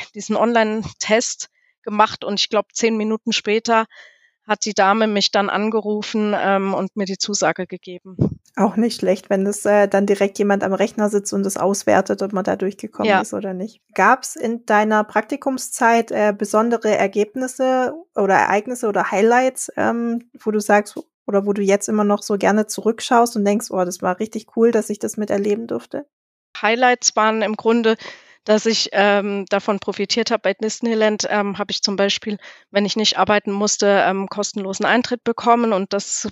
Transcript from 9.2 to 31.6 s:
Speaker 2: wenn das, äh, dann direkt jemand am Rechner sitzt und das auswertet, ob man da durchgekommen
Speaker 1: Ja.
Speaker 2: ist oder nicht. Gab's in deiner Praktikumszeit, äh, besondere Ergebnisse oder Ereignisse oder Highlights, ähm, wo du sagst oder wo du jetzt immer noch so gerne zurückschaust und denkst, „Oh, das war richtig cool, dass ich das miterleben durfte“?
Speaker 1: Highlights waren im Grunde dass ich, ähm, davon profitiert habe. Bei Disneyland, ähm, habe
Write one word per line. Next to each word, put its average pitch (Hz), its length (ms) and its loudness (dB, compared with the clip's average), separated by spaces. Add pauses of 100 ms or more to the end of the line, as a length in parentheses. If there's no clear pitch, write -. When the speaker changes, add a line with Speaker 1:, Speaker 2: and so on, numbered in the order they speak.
Speaker 2:
wenn 190 140 0
das, 208 220 -4
äh, 202 200 4
dann 202 200 2
direkt 202 320 0
jemand 202 260 2
am 190 80 -2
Rechner 208 380 0
sitzt 202 220 -2
und 196 120 0
das 196 120 -4
auswertet, 196 640 0
ob 196 100 -4
man 190 120 -4
da 185 120 -2
durchgekommen 208 520 -6
Speaker 1:
Ja. 190 120 4
Speaker 2:
ist 214 140 -6
oder 196 200 -6
nicht. 190 280 -12 (120)
Gab's 240 420 2
in 233 300 -6
deiner 214 380 2
Praktikumszeit, 233 1080 0
äh, 214 260 2
besondere 220 600 2
Ergebnisse 254 1000 -2 (220)
oder 190 180 2
Ereignisse 208 540 2
oder 202 240 0
Highlights, 240 640 2
ähm, 233 540 -2 (100)
wo 220 100 -4
du 208 100 0
sagst 208 380 0 (260)
oder 202 220 0
wo 208 60 2
du 202 100 -2
jetzt 196 260 2
immer 214 140 0
noch 202 180 2
so 208 160 -2
gerne 214 300 2
zurückschaust 233 720 0
und 202 80 0
denkst, 208 260 0
„Oh, 185 140 0
das - 180 -6
war 185 160 -2
richtig - 380 -8
cool, 233 160 6
dass 220 180 0
ich 208 80 -6
das - 180 -6
miterleben 208 520 -2
durfte“? 247 380 -8 (540)
Speaker 1:
Highlights 247 540 2
waren 220 280 2
im 208 120 0
Grunde 226 420 2 (480)
dass 214 220 2
ich, 220 260 0
ähm, 202 580 2
davon 202 280 0
profitiert 208 520 -4
habe. 226 120 0
Bei 196 120 0
Disneyland, 220 760 -2
ähm, 202 280 -2
habe 202 120 -6